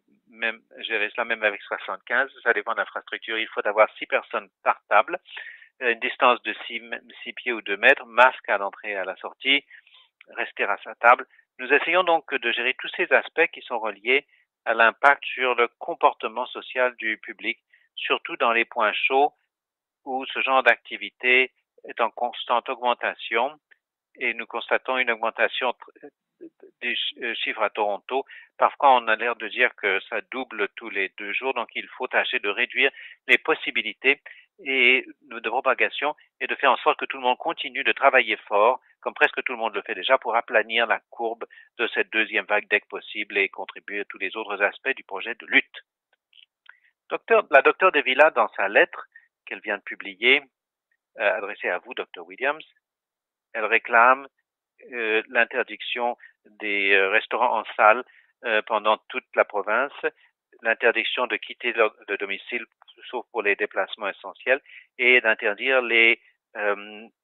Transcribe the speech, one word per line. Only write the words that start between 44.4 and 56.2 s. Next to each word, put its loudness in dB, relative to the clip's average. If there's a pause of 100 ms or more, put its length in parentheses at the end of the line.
aspects -2
du -18
projet -12
de -16
lutte. -2 (1300)
Docteur, 2
la 8
docteur 4
De 4
Villa, 8
dans 2
sa -2
lettre 2 (400)
qu'elle -12
vient -4
de -16
publier, 0 (720)
euh, 0
adressée -6
à -2
vous, -14
docteur -12
Williams, -6 (880)
elle -4
réclame, 4 (680)
euh, -2
l'interdiction -4 (300)